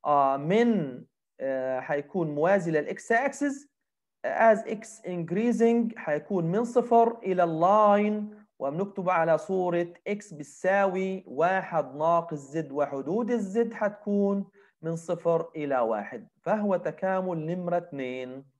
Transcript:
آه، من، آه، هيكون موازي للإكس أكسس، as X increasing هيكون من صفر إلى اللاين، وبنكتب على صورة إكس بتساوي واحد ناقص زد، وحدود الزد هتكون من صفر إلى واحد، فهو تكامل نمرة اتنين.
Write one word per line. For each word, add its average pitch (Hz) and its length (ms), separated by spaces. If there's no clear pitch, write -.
آه، 139 320
من، 170 640
آه، 131 400
هيكون 147 540
موازي 170 360
للإكس 156 420
أكسس، 269 560
as 220 320
X - 480
increasing 226 920
هيكون 156 460
من 190 200
صفر 233 580
إلى 180 220
اللاين، 208 960
وبنكتب 175 520
على 165 280
صورة 175 560
إكس 208 260
بتساوي 190 920
واحد 160 680
ناقص 165 440
زد، 139 340
وحدود 143 580
الزد 226 440
هتكون 202 720
من 165 140
صفر 165 600
إلى 143 220
واحد، 110 500
فهو 202 340
تكامل 180 680
نمرة 175 300
اتنين. 131 680